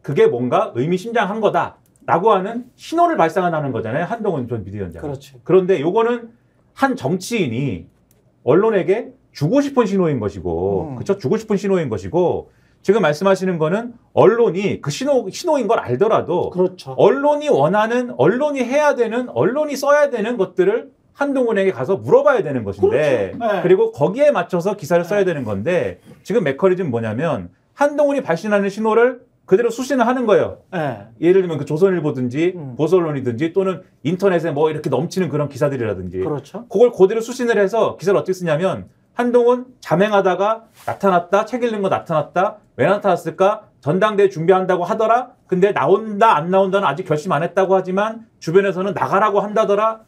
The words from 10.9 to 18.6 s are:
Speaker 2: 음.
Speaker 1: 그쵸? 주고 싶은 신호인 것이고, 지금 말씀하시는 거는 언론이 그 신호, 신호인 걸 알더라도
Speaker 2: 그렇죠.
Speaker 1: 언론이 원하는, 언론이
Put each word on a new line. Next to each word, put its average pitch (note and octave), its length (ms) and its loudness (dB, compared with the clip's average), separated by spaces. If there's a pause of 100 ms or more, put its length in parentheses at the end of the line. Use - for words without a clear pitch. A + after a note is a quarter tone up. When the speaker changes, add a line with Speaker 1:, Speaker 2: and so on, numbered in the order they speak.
Speaker 2:
음. B2+ 40 -10
Speaker 1:
그쵸? G3 220 -4
주고 E3 200 -2
싶은 G#3+ 200 -4
신호인 F#3+ 320 -2
것이고, G#2+ 600 -2 (300)
지금 G#3 200 2
말씀하시는 F#3 580 0
거는 G3+ 340 -2 (200)
언론이 F#3+ 680 2
그 D3 100 -6
신호, B3+ 380 -2
신호인 C#4+ 380 -2
걸 A3+ 120 2
알더라도 D3+ 680 0
Speaker 2:
그렇죠. F3+ 480 -4
Speaker 1:
언론이 C#4 500 2
원하는, A3 680 0
언론이 B3+ 440 0